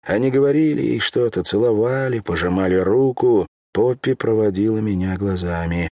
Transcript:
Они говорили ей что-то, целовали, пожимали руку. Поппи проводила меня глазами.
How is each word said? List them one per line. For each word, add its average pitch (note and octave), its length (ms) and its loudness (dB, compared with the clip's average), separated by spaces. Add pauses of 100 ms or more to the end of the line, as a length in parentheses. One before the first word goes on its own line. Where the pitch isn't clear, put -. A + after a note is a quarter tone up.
Они A#2 260 0
говорили C#3+ 520 2
ей A#2+ 180 -2
что-то, A#2 420 -2
целовали, A#2+ 760 0
пожимали F#2 560 0
руку. A#2 720 2 (260)
Поппи B2 420 0
проводила A2 640 0
меня F#2+ 380 -2
глазами. F2 760 -2